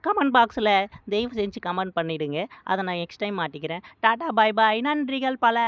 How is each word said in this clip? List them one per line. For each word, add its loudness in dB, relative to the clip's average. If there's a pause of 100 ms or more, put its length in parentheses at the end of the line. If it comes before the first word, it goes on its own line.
கமெண்ட் 2
பாக்ஸ்ல 4 (400)
தயவு -2
செஞ்சு -4
கமெண்ட் -4
பண்ணிடுங்க, -2 (240)
அதை -2
நான் -4
நெக்ஸ்ட் -10
டைம் -4
மாட்டிக்கிறேன். -6 (160)
டாடா, 2
பை 6
பை, 2
நன்றிகள் -2
பல. 4 (100)